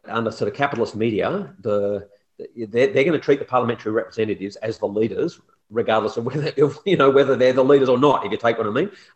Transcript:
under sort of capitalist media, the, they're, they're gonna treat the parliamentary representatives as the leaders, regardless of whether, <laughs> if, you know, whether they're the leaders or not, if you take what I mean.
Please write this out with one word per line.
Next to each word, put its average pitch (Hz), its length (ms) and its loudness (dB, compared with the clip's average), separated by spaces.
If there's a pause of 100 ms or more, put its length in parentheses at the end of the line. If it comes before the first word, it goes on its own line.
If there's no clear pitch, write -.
under 110 260 -4
sort 107 180 -4
of - 80 -6
capitalist 117 380 -2
media, 113 680 -2
the, 101 480 -4 (480)
they're, 117 360 0
they're 131 120 2
gonna 160 140 0
treat - 220 0
the - 40 -10
parliamentary 120 460 -4
representatives 104 680 -4
as 110 220 -8
the - 80 -4
leaders, 110 540 -4 (300)
regardless 107 460 -2
of 117 80 -4
whether, 147 280 -4
<laughs> - 40 -
if, 139 280 0
you 185 120 2
know, 139 140 6
whether 135 260 4
they're 127 160 4
the 127 120 2
leaders 135 240 6
or 123 100 4
not, 131 260 4
if 101 60 -8
you 107 80 -2
take 117 200 0
what 110 80 -2
I 104 40 -4
mean. 156 200 -2 (260)